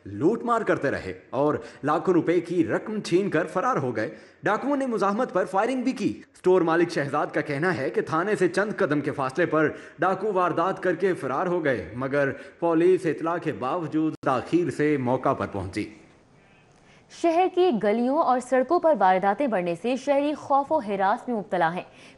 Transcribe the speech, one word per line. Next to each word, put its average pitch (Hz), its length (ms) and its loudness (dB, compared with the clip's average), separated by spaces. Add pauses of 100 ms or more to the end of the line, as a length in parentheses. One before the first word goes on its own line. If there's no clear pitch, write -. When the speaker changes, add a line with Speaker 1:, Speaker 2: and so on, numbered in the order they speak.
Speaker 1:
लूटमार 214 560 0
करते 143 260 0
रहे 90 240 -6 (200)
और 139 280 0 (220)
लाखों 165 300 2
रुपए 165 280 4
की 175 220 -2
रकम 185 360 -4
छीनकर 175 460 0
फरार 254 320 -2
हो 127 140 -2
गए। 113 200 -4 (320)
डाकुओं 220 320 0
ने 269 100 -2
मुजाहमत 214 440 0
पर 185 160 0
फायरिंग 233 380 0
भी 254 100 0
की। 165 200 -2 (220)
स्टोर 180 260 4
मालिक 165 280 2
शहजाद 151 400 -2
का 165 120 -2
कहना 147 300 -2
है 139 180 -2
कि 214 140 -2
थाने 170 320 0
से 180 120 2
चंद 190 320 0
कदम 147 200 2
के 143 120 -4
फासले 139 360 0
पर 151 280 2 (240)
डाकू 190 320 0
वारदात 180 460 0
करके 180 360 0
फरार 143 320 -2
हो 175 140 0
गए, 113 360 -2
मगर 139 340 0 (300)
पुलिस 170 460 4
इतला 160 320 -2
के 156 220 -4
बावजूद 151 640 -2
ताखीर 143 460 0
से 151 300 0
मौका 127 320 0
पर 101 140 -2
पहुंची। 92 480 -8 (1160)
Speaker 2:
शहर 339 360 2
की 359 240 2
गलियों 233 460 0
और 254 220 2
सड़कों 262 400 2
पर 320 160 4
वारदातें 196 540 2
बढ़ने 175 260 0
से 247 200 -2
शहरी 285 380 0
खौफ 277 380 0
व 311 80 2
हिरास 202 480 -2
में 247 80 -2
मुब्तला 175 320 0
हैं। 175 160 -6 (340)